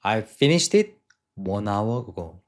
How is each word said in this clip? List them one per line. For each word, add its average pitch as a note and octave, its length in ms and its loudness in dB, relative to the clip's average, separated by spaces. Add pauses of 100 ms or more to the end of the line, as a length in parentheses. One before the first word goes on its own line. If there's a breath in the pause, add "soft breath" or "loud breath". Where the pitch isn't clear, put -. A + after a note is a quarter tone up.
I G#2+ 180 0
finished E3+ 580 2
it G#3 200 2 (380)
one G2+ 340 -4
hour A2 400 -2
ago. F2 400 -12